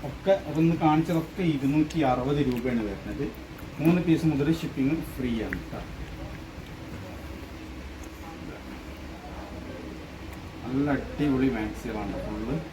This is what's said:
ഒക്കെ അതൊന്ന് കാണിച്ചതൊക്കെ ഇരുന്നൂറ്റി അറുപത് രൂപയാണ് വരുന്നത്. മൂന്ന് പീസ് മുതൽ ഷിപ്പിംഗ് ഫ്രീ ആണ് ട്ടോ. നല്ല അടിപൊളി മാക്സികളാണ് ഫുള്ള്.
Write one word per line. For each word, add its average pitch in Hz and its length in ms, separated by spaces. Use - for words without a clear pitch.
ഒക്കെ - 260
അതൊന്ന് 160 340
കാണിച്ചതൊക്കെ 165 600
ഇരുന്നൂറ്റി 143 440
അറുപത് 127 280
രൂപയാണ് 120 400
വരുന്നത്. 101 360
മൂന്ന് 170 260
പീസ് 160 240
മുതൽ 143 180
ഷിപ്പിംഗ് 139 360
ഫ്രീ 127 160
ആണ് - 120
ട്ടോ. 123 100
നല്ല 135 220
അടിപൊളി 135 600
മാക്സികളാണ് 104 600
ഫുള്ള്. 110 300